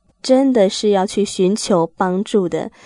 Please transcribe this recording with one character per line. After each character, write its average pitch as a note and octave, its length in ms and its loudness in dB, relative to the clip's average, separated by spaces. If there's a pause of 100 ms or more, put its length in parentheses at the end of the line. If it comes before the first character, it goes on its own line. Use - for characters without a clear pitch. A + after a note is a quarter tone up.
(220)
真 C4 280 2
的 G#3+ 200 4
是 - 180 -4
要 G3 180 2
去 G3+ 160 -4
寻 G3 320 0
求 F3 320 0 (120)
帮 F#3 260 -2
助 F#3+ 240 -2
的， E3 220 -6 (160)